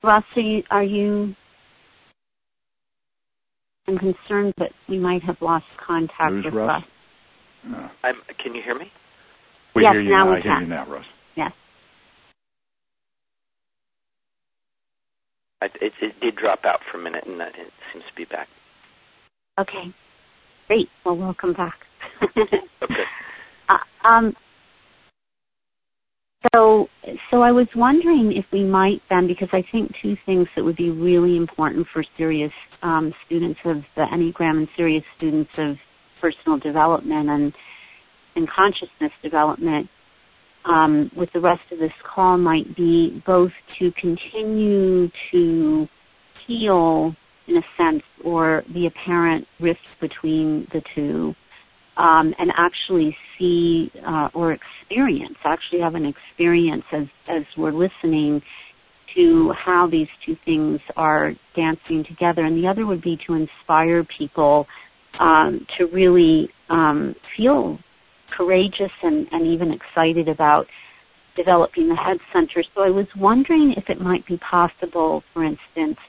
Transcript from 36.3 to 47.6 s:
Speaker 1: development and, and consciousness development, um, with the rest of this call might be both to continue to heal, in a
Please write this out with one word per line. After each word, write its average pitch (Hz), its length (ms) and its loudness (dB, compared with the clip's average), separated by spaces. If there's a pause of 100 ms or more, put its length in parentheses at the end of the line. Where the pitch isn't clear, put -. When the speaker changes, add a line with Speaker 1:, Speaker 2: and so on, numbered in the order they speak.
Speaker 1:
development 165 720 0
and, 147 240 0 (840)
and 165 120 -2
consciousness 185 640 -2 (120)
development, 156 680 -2 (760)
um, 156 520 2
with 175 160 -4
the 170 80 -2
rest 175 300 2
of 170 80 -12
this 160 140 -4 (100)
call 185 340 2
might 160 380 0
be 170 500 0
both 180 260 4 (280)
to 180 140 0
continue 196 1160 0 (220)
to 330 560 2 (580)
heal, 165 720 0 (320)
in - 100 2
a 339 60 2 (140)